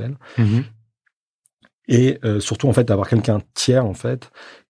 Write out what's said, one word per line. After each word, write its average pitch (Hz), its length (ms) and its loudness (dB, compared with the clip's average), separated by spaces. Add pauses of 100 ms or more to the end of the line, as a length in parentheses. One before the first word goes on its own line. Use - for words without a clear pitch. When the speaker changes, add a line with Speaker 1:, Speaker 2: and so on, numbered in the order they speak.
Speaker 1:
tel. 135 140 -10 (200)
Speaker 2:
Mhm. 117 260 2 (1200)
Speaker 1:
Et, 127 380 2
euh, 104 160 0
surtout, - 260 -4
en 117 60 2
fait, 123 100 2
d'avoir 98 240 0
quelqu'un 107 320 0 (140)
tiers, 127 320 0
en 95 80 -4
fait, 123 360 -8 (400)